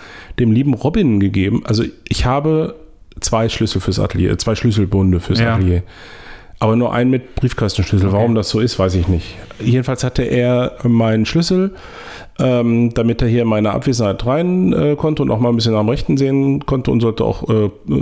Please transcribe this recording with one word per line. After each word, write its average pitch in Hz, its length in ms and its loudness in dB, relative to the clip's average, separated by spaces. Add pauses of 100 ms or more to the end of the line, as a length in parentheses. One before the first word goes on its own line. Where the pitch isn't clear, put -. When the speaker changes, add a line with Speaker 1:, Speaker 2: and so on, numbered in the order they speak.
(400)
Speaker 1:
dem 117 100 4
lieben 131 240 4
Robin 139 460 2
gegeben, 98 440 0
also 113 200 0 (240)
ich - 180 0
habe 156 480 0 (460)
zwei 113 280 0
Schlüssel 110 320 -2
fürs 98 200 -2
Atelier, - 380 0
zwei 110 180 -2
Schlüsselbunde 95 640 2
fürs - 180 -2
Speaker 2:
Ja. 117 160 0
Speaker 1:
Atelier. 90 300 2 (760)
Aber 110 180 2
nur 120 160 2
einen 123 180 2
mit 127 260 -2
Briefkastenschlüssel. 101 720 0
Speaker 2:
Okay. 95 80 2
Speaker 1:
Warum 117 180 2
das 107 140 0
so 110 100 0
ist, 117 220 0
weiß 95 160 2
ich 82 100 2
nicht. 87 300 -2 (240)
Jedenfalls 123 420 0
hatte 131 220 -2
er 123 480 2 (100)
meinen 113 440 2
Schlüssel, 185 480 0 (640)
ähm, 120 540 2
damit 117 280 0
er 120 60 2
hier 117 140 2
in 117 60 0
meine 107 240 2
Abwesenheit 117 540 0
rein, 180 460 0
äh, 147 240 2
konnte 156 260 -2
und 131 80 0
auch 110 80 0
mal 120 120 2
ein 120 60 2
bisschen 113 200 0
am 107 120 0
Rechten 143 280 0
sehen 139 500 0
konnte 131 240 0
und 120 100 2
sollte 113 240 0
auch, - 240 -2
äh, 107 220 2 (320)